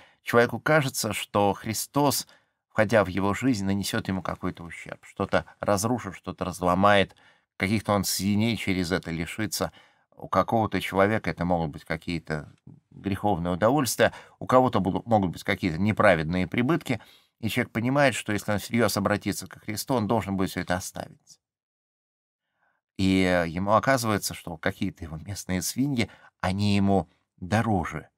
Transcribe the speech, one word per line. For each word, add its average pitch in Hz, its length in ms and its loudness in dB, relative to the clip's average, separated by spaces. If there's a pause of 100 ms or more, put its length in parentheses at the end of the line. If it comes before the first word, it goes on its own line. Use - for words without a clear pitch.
(220)
человеку 117 380 4
кажется, 131 540 0
что 101 400 0
Христос, - 720 -2 (420)
входя 107 360 4
в 90 40 -2
его 98 240 0
жизнь, 110 320 0
нанесёт 98 440 -2
ему 95 140 -4
какой-то 87 420 -8
ущерб, - 400 -16
что-то 95 420 -2 (140)
разрушит, 104 540 -2
что-то 90 300 -10
разломает, 90 720 4 (400)
каких-то 101 360 0
он 98 120 2
свиней 104 540 0
через 92 340 -2
это 87 180 -2
лишится. 82 600 -6 (440)
У - 120 -16
какого-то 98 520 0
человека 98 500 2
это 85 140 -4
могут 85 260 0
быть 76 140 -14
какие-то 80 680 -6 (460)
греховные 90 560 -2
удовольствия, 113 600 2 (260)
у 95 80 -12
кого-то 127 340 4
будут, 92 260 -2
могут 104 240 2
быть - 140 -14
какие-то 95 340 -2
неправедные 92 680 2
прибытки, 123 540 -2 (400)
и 110 80 -4
человек 117 240 -2
понимает, 127 420 2
что - 180 -6
если 104 200 -2
он 101 60 0
всерьёз 117 380 0
обратится 98 500 -2
ко - 140 -20
Христу, 110 340 -6
он 110 120 0
должен 98 300 0
будет 92 140 0
всё 92 100 -6
это 90 160 -2
оставить. - 640 -12 (1600)
И, 95 260 4
э, 90 240 2
ему 92 280 -2
оказывается, 110 580 0
что 85 240 -12
какие-то 95 480 -6
его 80 140 -12
местные 92 420 -6
свиньи, 120 480 -2 (320)
они 101 360 0
ему 98 340 2 (260)
дороже 92 800 -2